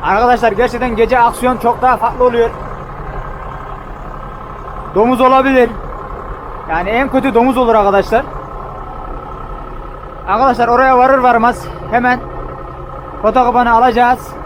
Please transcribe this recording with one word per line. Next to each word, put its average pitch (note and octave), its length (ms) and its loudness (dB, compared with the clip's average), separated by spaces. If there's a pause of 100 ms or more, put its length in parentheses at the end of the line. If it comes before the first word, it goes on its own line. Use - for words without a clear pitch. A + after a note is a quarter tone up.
Arkadaşlar A3 480 4
gerçekten A#3+ 440 0
gece A3+ 240 4
aksiyon B3 380 2
çok A#3 240 0
daha B3+ 160 4
farklı - 280 0
oluyor. A#3 240 2 (2500)
Domuz A#3 260 2
olabilir. C4 480 4 (1000)
Yani F3 200 -4
en B3 200 0
kötü C4 240 0
domuz A#3+ 240 4
olur A#3 180 4
arkadaşlar. G3+ 500 2 (2000)
Arkadaşlar A#3 400 2
oraya B3+ 300 4
varır C4+ 200 6
varmaz A#3+ 500 2 (240)
hemen B3 280 2 (1000)
fotokopanı A#3+ 520 2
alacağız. A#3+ 720 2